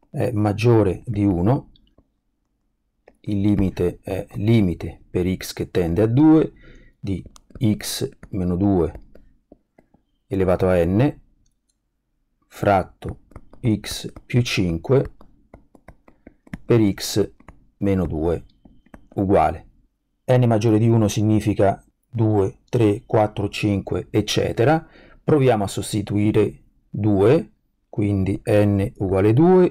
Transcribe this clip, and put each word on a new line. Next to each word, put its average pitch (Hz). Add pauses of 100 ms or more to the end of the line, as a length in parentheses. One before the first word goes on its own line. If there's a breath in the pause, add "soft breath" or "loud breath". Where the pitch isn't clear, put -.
(120)
è 123
maggiore 104
di 101
uno, 101 (1500)
il 101
limite 95
è 95
limite 101
per 90 (100)
x -
che -
tende 87
a 110
due 151 (460 soft breath)
di 98 (380)
x - (200)
meno 90
due 90 (1300)
elevato 92
a 90
n 107 (1300)
fratto - (420)
x - (140)
più 123
cinque 104 (1500)
per 120 (120)
x - (460)
meno 95
due 80 (680)
uguale. 82 (580)
N 127
maggiore 110
di 113
uno 113
significa 104 (240)
due, 107 (100)
tre, 110
quattro, 104
cinque, 98
eccetera. 107 (380 loud breath)
Proviamo 123
a -
sostituire 104 (260)
due, 107 (380)
quindi 101
n 104
uguale 95
due, 180